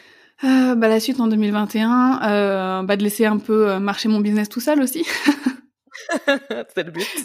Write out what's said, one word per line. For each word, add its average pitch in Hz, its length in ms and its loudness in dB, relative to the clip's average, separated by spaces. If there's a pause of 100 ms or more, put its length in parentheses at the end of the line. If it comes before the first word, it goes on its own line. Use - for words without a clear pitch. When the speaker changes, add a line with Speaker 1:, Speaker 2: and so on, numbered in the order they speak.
(440)
Speaker 1:
Euh, 262 320 4
bah, 226 120 4
la 220 120 4
suite 254 200 -4
en 233 80 2
deux 220 100 2
mille 208 160 2
vingt 208 220 -2
et 220 60 0
un, 247 420 2
euh, 196 600 0
bah, 202 120 -2
de 202 80 -2
laisser 208 220 0
un 214 120 0
peu, 214 340 2
euh, 190 80 -2
marcher 202 300 -2
mon 214 100 2
business 208 280 0
tout 233 120 -8
seul 294 220 0
aussi. 262 220 -2
<laughs> - 120 -6 (1000)
Speaker 2:
<laughs> - 100 -8
C'est 240 560 -4
le 165 80 -12
but. 170 160 -6 (180)